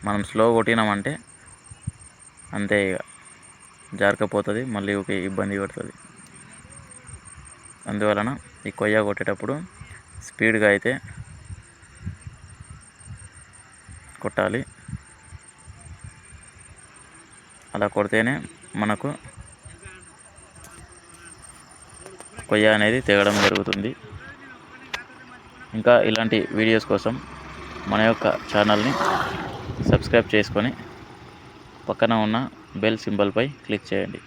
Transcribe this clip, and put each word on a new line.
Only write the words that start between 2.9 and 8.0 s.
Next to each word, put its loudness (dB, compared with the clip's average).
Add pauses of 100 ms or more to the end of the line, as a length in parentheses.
జారకపోతుంది, 0 (140)
మళ్ళీ -2
ఒక -8 (200)
ఇబ్బంది -4
పడుతుంది. -10 (2000)
అందువలన 0 (380)